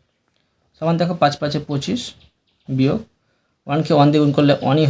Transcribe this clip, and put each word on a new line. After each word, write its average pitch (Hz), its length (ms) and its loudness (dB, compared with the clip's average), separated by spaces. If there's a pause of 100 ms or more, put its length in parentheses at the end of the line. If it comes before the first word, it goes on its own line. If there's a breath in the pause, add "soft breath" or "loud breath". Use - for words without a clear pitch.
(760)
সমান 160 240 -2
দেখো 175 220 -2
পাঁচ 143 180 4
পাঁচে 147 180 -4 (100)
পঁচিশ 147 320 -6 (680)
বিয়োগ 135 320 0 (680)
ওয়ানকে 160 300 -2
ওয়ান 143 140 6
দিয়ে 151 120 2
গুণ 143 160 2
করলে 143 160 4 (100)
ওয়ানই 147 260 2